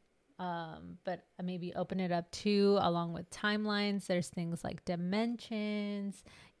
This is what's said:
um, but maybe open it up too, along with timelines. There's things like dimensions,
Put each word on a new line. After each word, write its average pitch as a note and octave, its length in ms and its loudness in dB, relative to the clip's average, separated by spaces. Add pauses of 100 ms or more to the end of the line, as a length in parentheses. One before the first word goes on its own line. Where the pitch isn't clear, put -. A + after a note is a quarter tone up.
(400)
um, E3+ 640 -6
but F3 240 -6 (160)
maybe F3+ 320 -4
open F3+ 240 -2
it F3+ 120 0
up E3+ 200 0
too, G3+ 500 6
along E3+ 320 2
with E3+ 160 -8
timelines. G#3 760 0
There's F3+ 220 2
things E3+ 340 -4
like - 220 -6
dimensions, G#3 1400 -2 (360)